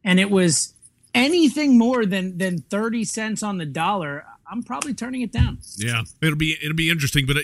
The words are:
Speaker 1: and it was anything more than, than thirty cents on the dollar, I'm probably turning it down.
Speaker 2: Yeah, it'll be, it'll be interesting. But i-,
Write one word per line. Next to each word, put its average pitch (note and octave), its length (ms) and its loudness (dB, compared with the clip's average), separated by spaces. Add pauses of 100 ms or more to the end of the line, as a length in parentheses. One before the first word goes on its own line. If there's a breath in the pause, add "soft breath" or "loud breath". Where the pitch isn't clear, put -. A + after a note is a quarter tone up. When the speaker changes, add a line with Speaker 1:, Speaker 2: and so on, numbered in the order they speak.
Speaker 1:
and F#3 160 4
it G3 120 2
was F3+ 420 2 (420)
anything C#4+ 640 4
more A#3 300 4
than, F#3 320 -2
than F3+ 220 -2
thirty A3 440 -4
cents A3 380 -6
on G3+ 160 -4
the D#3+ 80 -6
dollar, D#3+ 580 -4 (260)
I'm A3 120 -6
probably C4 300 -8
turning B3+ 300 -8
it A3 100 -8
down. A#3+ 280 0 (180)
Speaker 2:
Yeah, A#2 240 -4 (180)
it'll D#3 160 0
be, D#3 240 -2
it'll D3+ 160 -6
be D#3+ 140 2
interesting. D3 340 0
But C#3+ 140 0
i-, D3+ 60 0